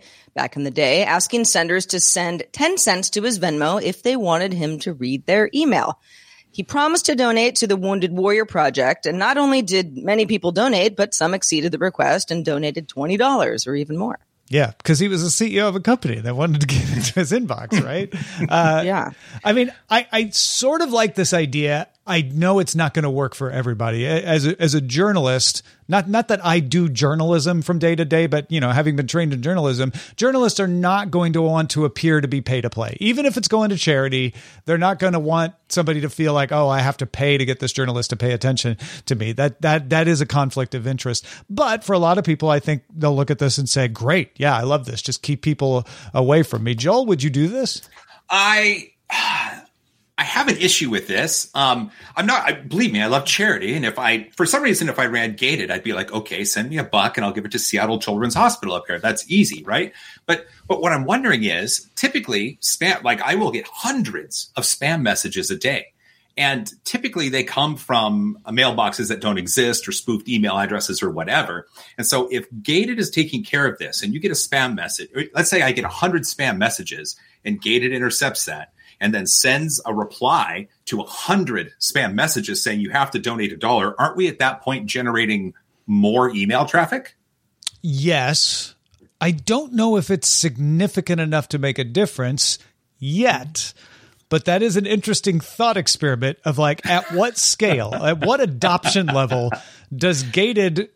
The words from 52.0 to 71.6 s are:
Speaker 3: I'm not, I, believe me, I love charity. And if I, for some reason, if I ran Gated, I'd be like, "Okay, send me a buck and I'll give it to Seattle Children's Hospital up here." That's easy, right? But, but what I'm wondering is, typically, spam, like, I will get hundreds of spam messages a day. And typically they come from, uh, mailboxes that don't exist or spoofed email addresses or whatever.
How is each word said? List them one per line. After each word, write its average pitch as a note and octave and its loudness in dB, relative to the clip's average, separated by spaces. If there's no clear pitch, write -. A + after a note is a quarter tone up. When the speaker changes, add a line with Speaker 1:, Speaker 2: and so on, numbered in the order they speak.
Speaker 3:
I'm F3+ 0
not, B3+ 2
I, - 2
believe F3 -2
me, G#2 0
I G#2+ 2
love C3+ 2
charity. B2+ 0
And D3+ -2
if A2+ -2
I, A2+ 2
for F3 0
some - 0
reason, F#3+ 0
if C3 -4
I C3 2
ran A#2 -2
Gated, B2 -2
I'd - -4
be A2+ -4
like, F#2+ -6
"Okay, G#2 -6
send A2 -4
me D#3 -4
a C#3+ -4
buck G#2 2
and A2+ 0
I'll G2+ -2
give G2+ -6
it G#2+ -8
to B2 -4
Seattle G#2+ 0
Children's A2+ -2
Hospital G3 2
up F2 -6
here." F2 -4
That's G#2+ -4
easy, G2+ 2
right? A#2 -2
But, E3 0
but - -2
what E3+ 2
I'm C#3+ 0
wondering F#3 0
is, F#2 -4
typically, C#3 -4
spam, - -2
like, A#2 0
I D3 0
will G#3 0
get A#2 -6
hundreds - -6
of A#2+ -4
spam D#3 -2
messages F#2+ -2
a F#2 -4
day. B2 -2
And C#3 -2
typically F3 -4
they C3 -2
come D3 -2
from, G#2 0
uh, A2 -12
mailboxes A2+ 0
that A2 -4
don't G#2 -2
exist A2+ -2
or G2 -6
spoofed G#2+ -4
email G#2 0
addresses G2 -4
or F#2+ -2
whatever. F2 -4